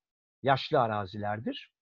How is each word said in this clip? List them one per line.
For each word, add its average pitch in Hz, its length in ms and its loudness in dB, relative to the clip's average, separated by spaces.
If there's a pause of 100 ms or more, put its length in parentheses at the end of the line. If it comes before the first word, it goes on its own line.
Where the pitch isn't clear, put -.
(440)
yaşlı 135 380 2
arazilerdir. 107 920 -4 (100)